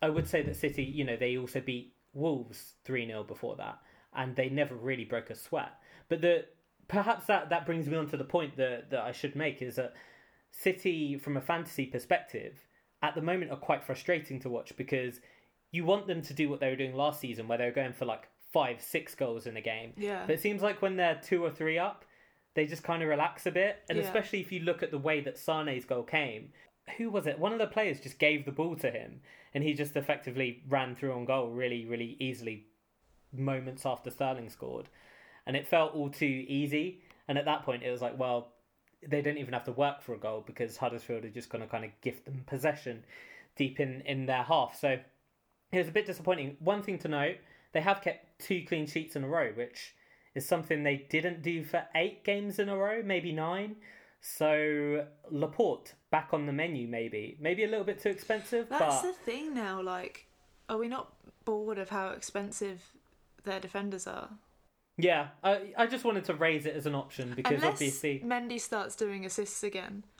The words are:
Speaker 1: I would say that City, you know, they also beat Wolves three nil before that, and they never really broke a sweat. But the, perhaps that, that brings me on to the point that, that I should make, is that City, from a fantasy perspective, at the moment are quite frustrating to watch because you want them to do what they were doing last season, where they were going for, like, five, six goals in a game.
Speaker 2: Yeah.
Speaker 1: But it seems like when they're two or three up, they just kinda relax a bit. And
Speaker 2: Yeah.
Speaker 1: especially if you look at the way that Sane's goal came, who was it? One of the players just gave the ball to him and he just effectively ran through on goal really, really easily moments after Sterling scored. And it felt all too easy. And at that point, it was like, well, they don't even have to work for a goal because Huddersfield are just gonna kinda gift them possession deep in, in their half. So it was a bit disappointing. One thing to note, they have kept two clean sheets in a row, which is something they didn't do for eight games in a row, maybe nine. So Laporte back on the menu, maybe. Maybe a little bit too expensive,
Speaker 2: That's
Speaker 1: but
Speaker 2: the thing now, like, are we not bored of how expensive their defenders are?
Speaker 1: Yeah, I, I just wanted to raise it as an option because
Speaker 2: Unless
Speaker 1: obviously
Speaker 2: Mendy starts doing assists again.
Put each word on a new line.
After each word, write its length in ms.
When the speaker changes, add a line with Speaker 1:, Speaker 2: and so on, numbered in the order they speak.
Speaker 1:
I 80
would 180
say 160
that 120
City, 280
you 200
know, 140
they 200
also 240
beat 320
Wolves 600
three 220
nil 180
before 340
that, 220
and 220
they 140
never 260
really 300
broke 240
a 60
sweat. 360
But 140
the, 240
perhaps 380
that, 240
that 160
brings 220
me 100
on 120
to 80
the 60
point 340
that, 340
that 100
I 100
should 240
make, 260
is 140
that 180
City, 640
from 180
a 60
fantasy 460
perspective, 680
at 140
the 60
moment 300
are 60
quite 260
frustrating 580
to 80
watch 280
because 420
you 120
want 240
them 140
to 120
do 160
what 100
they 100
were 60
doing 200
last 240
season, 280
where 100
they 80
were 60
going 220
for, 120
like, 220
five, 280
six 340
goals 320
in 100
a 40
game. 360
Speaker 2:
Yeah. 280
Speaker 1:
But 100
it 60
seems 200
like 200
when 140
they're 260
two 220
or 80
three 260
up, 280
they 100
just 180
kinda 220
relax 400
a 60
bit. 380
And 80
Speaker 2:
Yeah. 80
Speaker 1:
especially 360
if 100
you 100
look 200
at 100
the 60
way 240
that 160
Sane's 480
goal 180
came, 480
who 120
was 180
it? 120
One 140
of 60
the 80
players 340
just 180
gave 260
the 60
ball 260
to 140
him 300
and 100
he 100
just 220
effectively 720
ran 280
through 180
on 120
goal 240
really, 360
really 340
easily 480
moments 520
after 240
Sterling 400
scored. 400
And 100
it 120
felt 260
all 160
too 380
easy. 540
And 100
at 80
that 180
point, 200
it 80
was 100
like, 160
well, 360
they 140
don't 160
even 160
have 120
to 60
work 300
for 140
a 20
goal 280
because 320
Huddersfield 480
are 40
just 200
gonna 180
kinda 240
gift 240
them 220
possession 560
deep 240
in, 220
in 240
their 180
half. 340
So 220
it 60
was 100
a 40
bit 140
disappointing. 540
One 240
thing 160
to 80
note, 300
they 80
have 200
kept 380
two 260
clean 220
sheets 280
in 80
a 40
row, 260
which 420
is 140
something 360
they 140
didn't 320
do 220
for 320
eight 280
games 360
in 100
a 80
row, 260
maybe 280
nine. 440
So 840
Laporte 640
back 240
on 140
the 60
menu, 340
maybe. 520
Maybe 240
a 40
little 180
bit 160
too 80
expensive, 600
Speaker 2:
That's 320
Speaker 1:
but 20
Speaker 2:
the 100
thing 400
now, 280
like, 460
are 100
we 100
not 260
bored 320
of 120
how 200
expensive 840
their 160
defenders 480
are? 220
Speaker 1:
Yeah, 300
I, 340
I 100
just 180
wanted 200
to 80
raise 320
it 100
as 100
an 100
option 400
because 200
Speaker 2:
Unless 180
Speaker 1:
obviously 520
Speaker 2:
Mendy 340
starts 360
doing 300
assists 380
again. 420